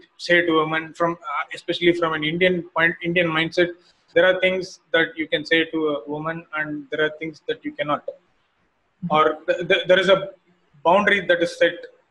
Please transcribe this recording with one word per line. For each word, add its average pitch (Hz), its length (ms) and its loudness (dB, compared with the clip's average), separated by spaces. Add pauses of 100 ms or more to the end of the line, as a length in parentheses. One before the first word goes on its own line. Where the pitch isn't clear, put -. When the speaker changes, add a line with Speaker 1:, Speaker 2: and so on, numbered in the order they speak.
(180)
Speaker 1:
say 175 280 2
to 160 140 2
a 156 40 2
woman 160 300 -4
from, 170 200 -2
uh, 147 300 -6 (100)
especially 175 400 0
from 170 200 -2
an 156 100 -4
Indian 175 400 0 (120)
point, 165 280 2
Indian 170 240 0
mindset. 165 420 0 (440)
There 170 120 4
are 185 160 2
things 185 380 -2 (120)
that 165 240 2
you 156 120 -6
can 156 160 -4
say 165 220 2
to 160 120 -8 (100)
a 143 200 -4
woman, 160 460 -8
and 151 380 -6
there 156 120 -2
are 156 140 0
things 156 300 -12
that 151 180 -8
you 151 60 -6
cannot. 147 360 -4
Speaker 2:
Mm. - 1000 -18
Speaker 1:
Or 156 140 2 (240)
th-, 175 200 -2
th-, 185 200 0
there 185 120 6
is 185 100 2
a 175 200 4 (540)
boundary 202 420 4
that 175 160 2
is 170 160 -2
set, 170 160 2 (380)